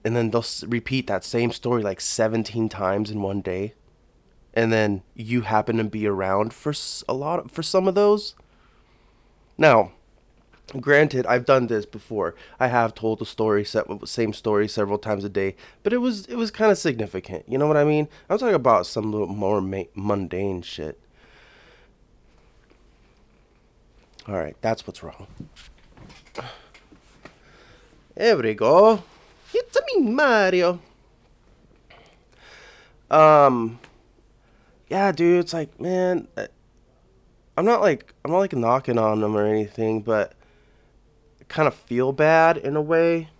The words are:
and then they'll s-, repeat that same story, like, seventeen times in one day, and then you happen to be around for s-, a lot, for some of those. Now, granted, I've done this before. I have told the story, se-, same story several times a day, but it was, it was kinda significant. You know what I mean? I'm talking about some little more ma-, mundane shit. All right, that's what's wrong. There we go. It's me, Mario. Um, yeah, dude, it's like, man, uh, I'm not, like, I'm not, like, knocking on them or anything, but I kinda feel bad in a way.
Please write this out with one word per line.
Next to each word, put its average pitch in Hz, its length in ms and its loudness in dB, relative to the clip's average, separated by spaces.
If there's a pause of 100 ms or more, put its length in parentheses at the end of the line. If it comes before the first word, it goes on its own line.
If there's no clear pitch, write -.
and 117 80 -2
then 117 140 0
they'll 117 100 0
s-, - 240 -10
repeat 120 420 -4
that 98 160 -4
same 117 300 -2
story, 120 300 -2
like, 98 180 -6
seventeen 110 720 -2
times 101 400 -2
in 107 100 -6
one 98 220 -4
day, 98 320 -6 (800)
and 113 180 2
then 104 300 0 (120)
you 117 280 -4
happen 110 340 0
to 113 80 0
be 107 220 -4
around 98 480 -2
for - 160 -6
s-, - 360 -8
a - 60 -4
lot, 143 380 -6
for 170 120 -8
some 185 240 0
of 190 80 0
those. 208 400 0 (1200)
Now, 117 340 4 (880)
granted, 143 460 2
I've 123 180 0
done 131 220 4
this 110 180 -4
before. 104 500 -6 (240)
I 127 100 2
have 117 260 0
told 110 240 -4
the 110 80 -8
story, 104 400 -2
se-, 110 160 -2 (240)
same 110 260 -4
story 104 340 -2
several 101 300 -4
times 104 280 -4
a 101 40 -8
day, 95 280 -4 (260)
but 202 100 -2
it 247 60 0
was, 240 260 -4
it - 120 -12
was 226 140 -4
kinda 214 240 2
significant. 104 720 -6
You 120 120 -4
know 147 80 2
what 151 100 2
I 147 80 4
mean? 151 240 0 (220)
I'm 202 80 0
talking 233 160 0
about 120 320 4
some 107 260 -4
little 104 140 -2
more 101 340 -2
ma-, 95 340 -6
mundane 98 680 -4
shit. 78 360 -12 (3250)
All 101 100 -6
right, 80 260 -8
that's 113 240 -2
what's - 160 -16
wrong. 92 240 -18 (3000)
There 214 240 2
we 113 160 0
go. 175 480 6 (520)
It's 480 240 -2 (160)
me, 381 80 4
Mario. 208 760 2 (2250)
Um, 139 680 6 (1120)
yeah, 196 220 0
dude, 170 300 2
it's 175 140 -6
like, 160 260 -8
man, 180 560 -2
uh, - 120 -8 (1080)
I'm 170 80 -2
not, 233 160 2
like, 156 320 0 (100)
I'm 156 100 -4
not, 180 80 2
like, 196 140 -2
knocking 123 440 0
on 107 240 2
them 107 120 0
or 104 120 2
anything, 107 560 -2
but 107 320 -2 (1040)
I - 40 -20
kinda 151 260 0
feel 127 420 -4
bad 160 460 4
in 143 180 -6
a 151 60 0
way. 165 580 0